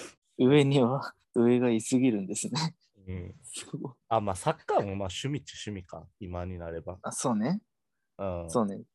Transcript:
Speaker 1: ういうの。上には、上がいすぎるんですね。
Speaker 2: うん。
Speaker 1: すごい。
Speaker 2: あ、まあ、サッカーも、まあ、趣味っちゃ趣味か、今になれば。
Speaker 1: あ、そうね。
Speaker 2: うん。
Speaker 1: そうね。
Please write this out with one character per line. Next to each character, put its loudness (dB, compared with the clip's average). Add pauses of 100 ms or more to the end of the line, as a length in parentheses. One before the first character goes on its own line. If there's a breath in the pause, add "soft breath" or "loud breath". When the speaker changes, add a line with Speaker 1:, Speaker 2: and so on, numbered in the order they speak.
(420 loud breath)
Speaker 1:
う 4
い 8
う 8
の。 -
上 8
に 4
は、 0 (220)
上 6
が 2
い 4
す 2
ぎ 4
る 0
ん -6
で -6
す -6
ね。 -4 (320)
Speaker 2:
う -6
ん。 -10
Speaker 1:
す -12 (120)
ご -8
い。 -18 (160)
Speaker 2:
あ、 4
ま -2
あ、 -6
サ -2
ッ -4
カ 2
ー 2
も、 -4
ま -4
あ、 -4
趣 -8
味 -4
っ -18
ち -18
ゃ - (100)
趣 -10
味 -8
か、 -16 (100)
今 -6
に -8
な -10
れ -8
ば。 -12
Speaker 1:
あ、 -8
そ -2
う 0
ね。 0 (560)
Speaker 2:
う -6 (220)
ん。 -12
Speaker 1:
そ 2
う 0
ね。 -6 (120)